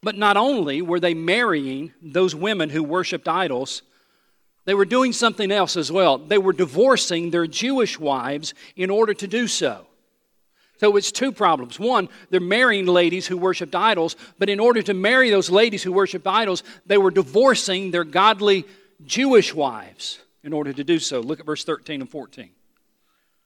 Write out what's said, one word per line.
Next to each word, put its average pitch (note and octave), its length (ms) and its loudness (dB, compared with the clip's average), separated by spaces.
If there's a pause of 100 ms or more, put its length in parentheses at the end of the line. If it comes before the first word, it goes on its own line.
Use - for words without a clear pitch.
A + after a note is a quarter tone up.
But G3+ 140 -6
not G3+ 200 2
only G3 460 0
were F3 160 -2
they E3+ 160 0
marrying E3 800 -2 (100)
those E3 320 -2
women E3+ 360 -4
who D#3 120 -2
worshiped E3 460 -4
idols, D#3 540 -4 (840)
they F#3+ 60 -2
were G3 140 2
doing B3 260 2
something G#3+ 380 -2
else G3 260 0
as D3 160 -4
well. E3+ 240 4
They D#3 220 0
were F#3+ 140 2
divorcing F3 800 0
their E3+ 160 0
Jewish A#3 520 -2
wives C#3+ 560 -4 (220)
in F#3 120 -4
order G#3 240 2
to G3+ 140 -10
do A3+ 200 -2
so. A#2+ 400 -4 (920)
So G#3 180 4
it's G3+ 160 -2
two C4 200 -2
problems. D#3 460 0
One, A3 300 0 (220)
they're F#3 100 2
marrying G3+ 460 2
ladies F3+ 400 2
who F#3 100 -6
worshiped F3+ 380 -4
idols, F3 420 0 (220)
but G3 100 0
in G3+ 100 -2
order A#3 220 4
to G3 140 -2
marry A#3 340 2
those F#3+ 220 2
ladies G3+ 320 2
who F#3 100 -4
worshiped F#3 340 0
idols, G3 360 0 (240)
they G3+ 100 2
were F#3+ 140 6
divorcing F#3+ 800 2
their F3 140 0
godly G3 600 2 (400)
Jewish A#3 480 4
wives A2+ 680 -6 (220)
in D3+ 120 -10
order D3 180 -4
to C#3 100 -8
do D#3+ 160 2
so. C#3+ 220 -4
Look D3+ 200 -8
at - 40 -20
verse D3+ 200 -8
thirteen D3+ 360 -8
and B2+ 80 -12
fourteen. B2+ 440 -18 (920)